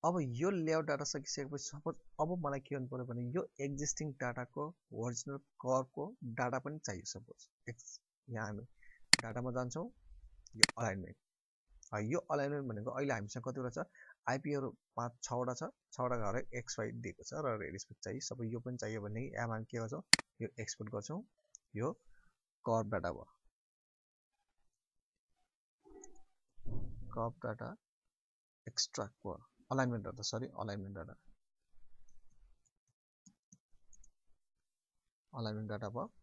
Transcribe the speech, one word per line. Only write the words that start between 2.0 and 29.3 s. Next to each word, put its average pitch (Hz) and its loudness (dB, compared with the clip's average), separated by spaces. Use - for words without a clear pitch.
अब 160 4
मलाई 139 2
के 135 -4
गर्नु 131 0
पऱ्यो 127 -2
भने 120 0
यो 180 4
एक्जिस्टिङ 143 0
डाटाको 123 -2
ओरिजिनल 123 -2
कर्भको 131 2
डाटा 127 4
पनि 147 -4
चाहियो। 95 -6
सपोज - -12
एक्स-, - -12
यहाँ 113 -2
हामी 107 -6
डाटामा 120 -2
जान्छौँ, 127 -2
यो 110 8
अलाइनमेन्ट। 98 2
अ, 107 6
यो 123 4
अलाइनमेन्ट 143 4
भनेको 110 0
अहिले 135 2
हामीसँग 107 -2
कतिवटा 127 0
छ, 151 -2
आइपीओहरू 135 2
पाँच 120 -2
छवटा 123 2
छ, 160 -4
छवटा 123 2
घर 117 4
एक्स - -4
वाइ 113 2
दिएको - -6
छ 151 -2
र 120 2
रिस्पेक्ट - -10
चाहियो। 110 -4
सबै 120 -4
यो 117 -2
पनि 123 -4
चाहियो 110 -2
भने 104 -2
यहाँ 117 -2
हामी 110 -2
के 120 -2
गर्छौँ, 117 -2
यो 113 0
एक्सपोर्ट 107 -4
गर्छौँ, 139 -2
यो 123 2
कर्भ 113 4
डाटा 90 2
भयो, - -6
कर्भ 117 0
डाटा 113 -2
एक्सट्र्याक्ट - -2
भयो, 92 -4